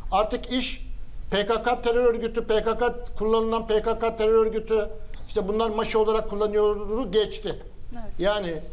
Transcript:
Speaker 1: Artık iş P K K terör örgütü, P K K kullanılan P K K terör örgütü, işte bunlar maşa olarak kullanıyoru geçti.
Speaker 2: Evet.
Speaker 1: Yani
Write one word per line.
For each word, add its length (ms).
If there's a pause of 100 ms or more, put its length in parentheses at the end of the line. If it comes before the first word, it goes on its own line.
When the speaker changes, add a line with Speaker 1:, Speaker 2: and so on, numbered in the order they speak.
(120)
Speaker 1:
Artık 400
iş 360 (420)
P 160
K 160
K 200
terör 220
örgütü, 420
P 160
K 160
K 160 (240)
kullanılan 480
P 160
K 160
K 180
terör 300
örgütü, 420 (400)
işte 200
bunlar 220
maşa 280
olarak 320
kullanıyoru 840
geçti. 440 (360)
Speaker 2:
Evet. 260
Speaker 1:
Yani 360 (180)